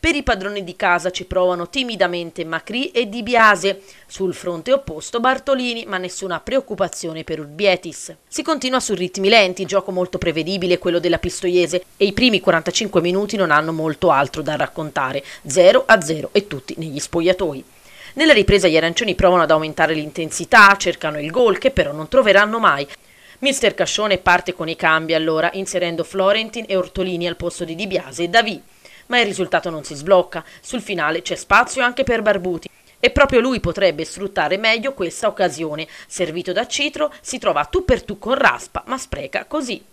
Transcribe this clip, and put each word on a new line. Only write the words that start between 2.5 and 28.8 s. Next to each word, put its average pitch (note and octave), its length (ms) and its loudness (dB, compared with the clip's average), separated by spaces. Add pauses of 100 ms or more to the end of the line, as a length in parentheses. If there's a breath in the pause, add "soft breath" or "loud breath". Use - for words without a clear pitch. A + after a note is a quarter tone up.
e A#3 180 -2
Di A#3 120 -8
Biase. G#3 600 4 (240 loud breath)
Sul F#3 260 -4
fronte F3 400 -4
opposto A#3 480 -4
Bartolini, B3+ 640 -2
ma G3 140 -6
nessuna F3+ 420 -8
preoccupazione F3 840 -4
per D#3 140 -8
Urbietis. D#3+ 800 -2 (100)
Si - 160 -10
continua C4 380 -2
su A3 140 -4
ritmi F#3 340 -2
lenti, F#3+ 380 4
gioco F#3+ 260 -2
molto F3+ 240 -4
prevedibile F3 600 -2
quello F3 200 0
della E3+ 200 0
Pistoiese F3+ 680 0 (140)
e G3+ 80 4
i G3+ 80 -2
primi A3+ 260 4
quarantacinque F3 600 0
minuti G3 340 -2
non F#3 140 0
hanno D#3 240 2
molto D#3+ 360 0
altro C#3+ 300 2
da D3+ 160 -4
raccontare. C#3+ 640 -4 (220 loud breath)
Zero F3+ 400 6
a A3 160 6
zero D#3 320 -6
e G3+ 140 0
tutti - 320 -12
negli D#3 200 -8
spogliatoi. E3+ 680 -2 (500 loud breath)
Nella D4+ 200 6
ripresa G3 340 4
gli D#3+ 80 4
arancioni E3+ 380 0
provano F3+ 260 4
ad D#3+ 100 2
aumentare D#3 440 2
l'intensità, E3 800 4
cercano D#3+ 420 -4
il D3+ 120 -6
gol G#3+ 260 2
che - 140 0
però D3 220 0
non D3+ 160 -10
troveranno G#3+ 500 4
mai. D3 280 2 (520 loud breath)
Mister A3 340 0
Cascione G3 460 -2
parte F3+ 340 2
con E3+ 160 -8
i D#3+ 80 -6
cambi D#3+ 380 2
allora, D#3+ 400 0
inserendo F3 500 -4
Florentin G#3+ 640 -2
e G3 80 0
Ortolini F3+ 500 -4
al E3+ 100 -6
posto F3 280 -8
di E3 100 -8
Di F#3 120 -8
Biase D#3+ 380 -6
e F3 40 -4
Davì. G#3+ 340 2 (440 loud breath)